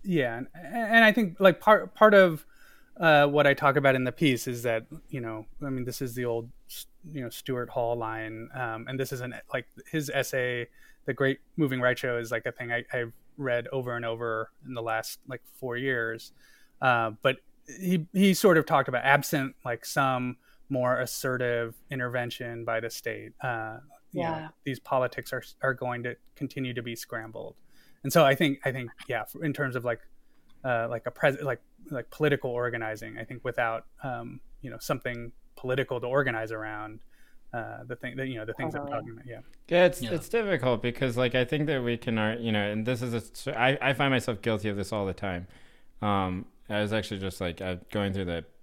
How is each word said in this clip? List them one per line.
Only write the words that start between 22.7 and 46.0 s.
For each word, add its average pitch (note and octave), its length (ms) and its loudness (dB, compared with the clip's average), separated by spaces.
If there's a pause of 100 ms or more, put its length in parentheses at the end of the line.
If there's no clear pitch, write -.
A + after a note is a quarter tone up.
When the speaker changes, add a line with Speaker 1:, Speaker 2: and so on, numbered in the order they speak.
Speaker 1:
the A2+ 100 -6
state. A2 420 -10 (100)
Uh, A2+ 360 -6 (340)
you E3+ 100 -6
Speaker 2:
Yeah. E3 80 -2
Speaker 1:
know, D#3+ 200 -8 (160)
these C3 140 -6
politics B2+ 540 -2
are, B2+ 100 -6 (180)
are C3+ 120 0
going B2 300 -6
to B2 120 -6 (200)
continue C3 380 -6
to A#2+ 100 -6
be A#2 120 -6
scrambled. A2+ 600 -12 (480)
And C3+ 80 -4
so D#3+ 140 8
I C3+ 100 8
think, C#3 300 2
I C3+ 60 0
think, B2 200 -8 (160)
yeah, A#2 140 -2
f-, - 200 -12
in D3+ 120 -2
terms C3 220 -4
of, A#2+ 100 -4
like, A#2 160 -2 (640)
uh, A#2 260 0
like, A#2 160 -6
a - 60 -4
pres-, C#3 300 0
like, C3+ 200 -4 (280)
like, B2+ 200 -6
political C#3+ 420 0
organizing, A2+ 640 -6
I A#2 60 -10
think B2 220 -12
without, A#2 400 -2 (180)
um, B2+ 380 -10 (200)
you - 80 -12
know, A#2 100 -12
something A#2+ 520 -6 (240)
political B2+ 460 -4
to B2 60 -6
organize A#2+ 440 0
around, G#2+ 480 -10 (520)
uh, A2 340 -10
the B2+ 100 -10
thing B2 220 -10
that, C3+ 100 -6
you B2+ 80 -6
know, A2 100 -8
the A2 80 -6
things D#3 220 -6
I'm C#3+ 60 -4
Speaker 2:
Totally. C#3+ 180 -6
Speaker 1:
talking A2 140 -12
about. A2+ 120 -20
Yeah. A2+ 140 -14 (300)
Speaker 3:
Yeah, F3 160 6
it's, F3 160 0
Speaker 4:
Yeah. A#2 120 -4
Speaker 3:
it's - 160 -6
difficult D3 540 0
because, B2 340 -2
like, B2+ 160 0
I B2+ 120 4
think D3+ 200 -2
that C#3 180 0
we A#2+ 140 0
can, A2+ 220 -2
ar-, G#2+ 160 0
you A#2 160 -2
know, G#2+ 100 2 (100)
and A2 140 -4
this B2 160 -2
is A#2+ 120 -4
a, A#2 40 -2
s-, - 300 -8
I, C3 340 2
I C3+ 120 2
find C#3 180 2
myself A#2+ 300 0
guilty G#2+ 280 0
of G2 80 -2
this G2+ 160 -4
all G2+ 140 0
the F#2 60 -2
time. F#2 340 -6 (560)